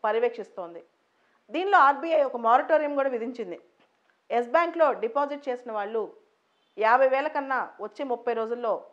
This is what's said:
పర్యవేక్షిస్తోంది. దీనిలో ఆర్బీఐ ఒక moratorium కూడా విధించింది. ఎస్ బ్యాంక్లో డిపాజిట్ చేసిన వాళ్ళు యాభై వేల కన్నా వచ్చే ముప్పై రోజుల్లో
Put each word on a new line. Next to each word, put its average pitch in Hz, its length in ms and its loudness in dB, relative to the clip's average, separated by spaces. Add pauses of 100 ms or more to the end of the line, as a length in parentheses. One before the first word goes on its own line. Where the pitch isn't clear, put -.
పర్యవేక్షిస్తోంది. 214 800 -4 (640)
దీనిలో 370 260 2
ఆర్బీఐ 285 460 4
ఒక 254 140 -4
moratorium 285 580 2
కూడా 269 140 0
విధించింది. 233 520 -8 (680)
ఎస్ 240 180 -2
బ్యాంక్లో 330 440 2
డిపాజిట్ 277 560 -4
చేసిన 247 220 -8
వాళ్ళు 214 420 -6 (640)
యాభై 240 300 4
వేల 269 200 2
కన్నా 269 540 -4
వచ్చే 208 240 -10
ముప్పై 240 280 -4
రోజుల్లో 226 600 -4